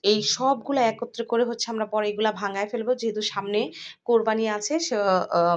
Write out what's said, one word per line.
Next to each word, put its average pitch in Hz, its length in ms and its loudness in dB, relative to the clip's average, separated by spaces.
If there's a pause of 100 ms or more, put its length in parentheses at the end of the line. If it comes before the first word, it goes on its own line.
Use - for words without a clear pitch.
এই 208 200 4
সবগুলো 262 580 0
একত্রে 226 440 -2
করে 233 200 2
হচ্ছে 233 260 -4
আমরা 220 160 -2
পরে 214 220 0
এগুলা 208 240 0
ভাঙায় 196 400 -4
ফেলবো, 233 220 0
যেহেতু 214 280 -2
সামনে 202 380 -2 (440)
কোরবানি 220 440 2
আছে, 208 320 -2
সে, 269 160 -4
আহ, 175 600 4